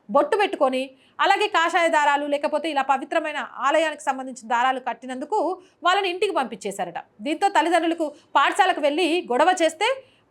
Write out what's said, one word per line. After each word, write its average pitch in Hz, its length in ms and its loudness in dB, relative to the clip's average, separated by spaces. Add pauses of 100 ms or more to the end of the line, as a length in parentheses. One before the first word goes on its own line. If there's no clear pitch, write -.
(100)
బొట్టు 294 260 2
పెట్టుకొని 269 540 0 (300)
అలాగే 392 260 2
కాషాయ 339 420 2
దారాలు 294 380 2
లేకపోతే 294 440 -2
ఇలా 269 120 -2
పవిత్రమైన 285 720 -2
ఆలయానికి 302 480 0
సంబంధించిన 262 460 -8
దారాలు 247 320 0
కట్టినందుకు 269 840 -6 (200)
వాళ్ళని 381 280 2
ఇంటికి 370 220 -2
పంపించేశారట. 208 720 -6 (160)
దీంతో 311 280 -2
తల్లిదండ్రులకు 330 640 2 (240)
పాఠశాలకు 349 440 4
వెళ్ళి 294 520 0
గొడవ 320 300 4
చేస్తే 415 420 0 (260)